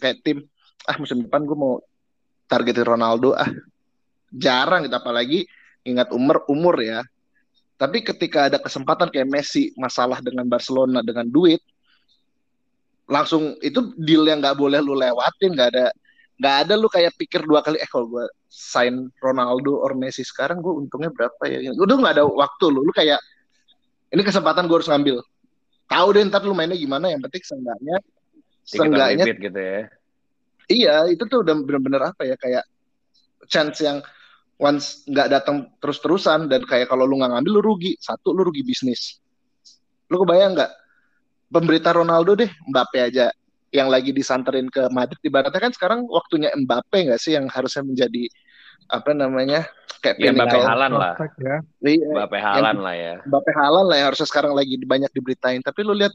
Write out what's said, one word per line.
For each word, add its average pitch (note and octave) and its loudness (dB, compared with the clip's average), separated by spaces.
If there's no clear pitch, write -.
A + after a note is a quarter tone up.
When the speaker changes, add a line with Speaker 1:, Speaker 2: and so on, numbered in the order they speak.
Speaker 1:
kayak B2+ -4
tim, C#3+ -4
"Ah, C#3+ -4
musim C3 -6
depan C#3+ -2
gue D3 -4
mau C3+ -2
targetin A#2+ 0
Ronaldo A#2 2
ah"? - -2
Jarang C#3 0
gitu, A#2+ -4
apalagi B2 -2
ingat B2 0
umur, C#3 2
umur D#3 2
ya. A2+ -6
Tapi E3+ -2
ketika D#3 0
ada C#3+ 0
kesempatan D3+ -2
kayak C3+ -2
Messi, C#3+ -2
masalah B2+ -2
dengan B2+ -8
Barcelona, B2+ 0
dengan A#2 -6
duit, E3 4
langsung D3+ 0
itu F3 -2
deal D#3 4
yang D3+ 2
nggak C#3 0
boleh C#3+ 2
lu C#3 -2
lewatin, C3 0
nggak B2 4
ada, B2+ 2
nggak C3+ 2
ada F#3 2
lu A3 2
kayak E3+ 2
pikir F3 -6
dua D3+ 4
kali, D#3 -2
"Eh, - -6
kalau A#2+ -4
gue A#2+ -6
sign B2+ -2
Ronaldo C3 0
or C3+ -2
Messi C3 -8
sekarang, D#3 -4
gue E3+ -4
untungnya C#3+ -8
berapa B2 -4
ya?" C3 -6
Udah G3 2
nggak A3 2
ada D3 6
waktu C#3 0
lu, C3+ 2
lu E3+ 2
kayak, D#3 2
"Ini F3 2
kesempatan F3 0
gue E3+ 4
harus D#3+ -2
ngambil. C#3 2
Tahu E3+ 4
deh G3+ 8
ntar G3 0
lu G3 -2
mainnya F3 -2
gimana, D3 -4
yang D3 -6
penting D#3 -12
seenggaknya, B2+ -8
Speaker 2:
Ticket - -12
on D#3 2
Speaker 1:
seenggaknya." C#3 2
Speaker 2:
repeat G#2 -4
gitu G2 -8
ya. F#2+ -6
Speaker 1:
Iya, G3 4
itu F3 0
tuh A#3+ 0
udah D#3+ 2
bener-bener C#3 -2
apa D3 -6
ya, C3 -2
kayak B2+ -4
chance D3+ -2
yang C#3+ -2
once C#3+ -2
nggak C3 2
datang C#3 -2
terus-terusan, D#3 0
dan C3 2
kayak B2+ 0
kalau C3 2
lu C3+ 0
nggak B2+ 0
ngambil, C#3 0
lu G3+ 4
rugi. F3 -4
Satu, D3+ -4
lu F#3 2
rugi D3+ -4
bisnis. B2+ -6
Lu F3+ 0
kebayang F#3 4
nggak? D3 0
Pemberita E3 2
Ronaldo E3+ 4
deh, G#3 0
Mbappe C3 0
aja, B2 2
yang C3+ 2
lagi C3 2
disanterin C3 -2
ke B2+ 0
Madrid. B2 -4
Ibaratnya C#3 0
kan A#3+ 0
sekarang A3+ -2
waktunya D#3+ -2
Mbappe C3+ 0
nggak A#2 2
sih D#3+ -2
yang C3+ -4
harusnya C3 -6
menjadi, B2 -2
apa D3 -2
namanya, C3+ 0
kayak - 0
Speaker 2:
Ya, B2+ 4
Mbappe A#2+ 4
Speaker 1:
pinnacle A#2+ 4
Speaker 2:
Haaland B2+ 2
lah. F2 0
Speaker 3:
Prospek D#3 -8
ya. C3+ -4
Speaker 1:
Iya, D3+ 2
Speaker 2:
Mbappe G3+ -2
Speaker 1:
yang G#2 -2
Speaker 2:
Haaland G#2 2
lah F2+ -6
ya. E2+ -8
Speaker 1:
Mbappe C#3 0
Haaland D#3 4
lah E3 4
yang C#3 2
harusnya C#3 -4
sekarang D3 0
lagi C3+ -2
banyak C3+ 0
diberitain. B2+ -4
Tapi - -8
lu G3+ 0
lihat G3+ 2